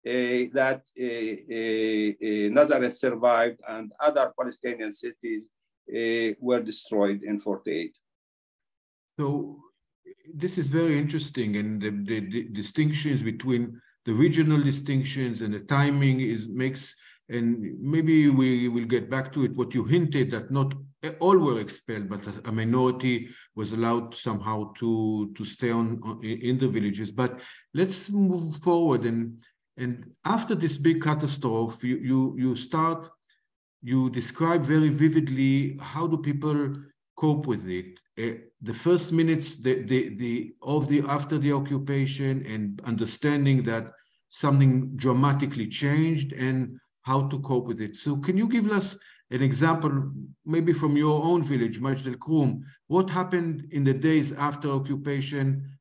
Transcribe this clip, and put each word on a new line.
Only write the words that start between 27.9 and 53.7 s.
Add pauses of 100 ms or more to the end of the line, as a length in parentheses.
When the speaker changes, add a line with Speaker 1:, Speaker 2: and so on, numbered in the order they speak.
Speaker 2:
move
forward,
and, (340)
and (100)
after
this
big
catastrophe,
you,
you,
you
start, (760)
you
describe
very
vividly
how
do
people (420)
cope
with
it. (200)
Uh, (240)
the
first
minutes
the,
the,
the,
of
the,
after
the
occupation
and
understanding
that (360)
something
dramatically
changed
and (220)
how
to
cope
with
it.
So
can
you
give
us (340)
an
example, (360)
maybe
from
your
own
village,
Majd
al-Krum? (240)
What
happened